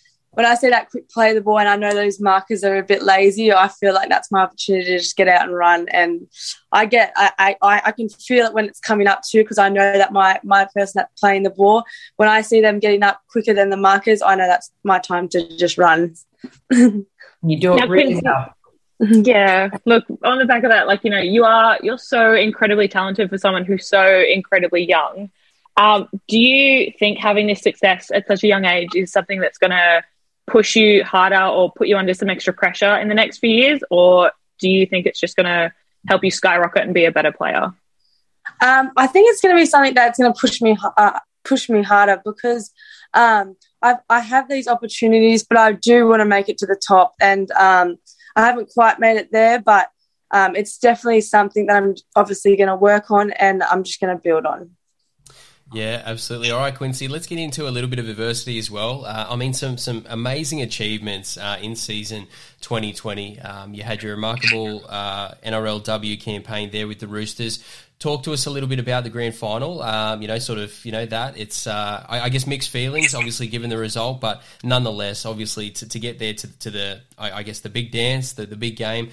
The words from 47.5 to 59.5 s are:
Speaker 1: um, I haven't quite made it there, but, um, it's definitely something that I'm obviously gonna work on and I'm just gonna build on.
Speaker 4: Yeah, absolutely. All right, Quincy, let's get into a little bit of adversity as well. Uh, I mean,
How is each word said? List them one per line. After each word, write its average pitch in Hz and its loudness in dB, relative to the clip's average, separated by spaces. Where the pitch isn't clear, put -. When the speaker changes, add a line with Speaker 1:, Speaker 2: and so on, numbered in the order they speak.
Speaker 1:
um, 185 2
I 226 4
haven't 240 -2
quite 226 2
made 226 2
it - -8
there, 226 2
but, 208 4
um, 190 2
it's 208 -8
definitely 233 2
something 208 0
that 202 2
I'm 196 0
obviously 202 0
gonna 190 0
work 208 2
on 208 2
and 190 0
I'm 190 -2
just - -12
gonna 185 -2
build 160 -2
on. 170 -8
Speaker 4:
Yeah, 113 -6
absolutely. 117 -8
All 120 -4
right, 139 -4
Quincy, 131 -10
let's 156 -10
get 170 -10
into 151 -10
a - -8
little 123 -8
bit 127 -8
of 113 -10
adversity 117 -8
as 110 -10
well. 113 -8
Uh, 107 -10
I 120 -8
mean, 127 -6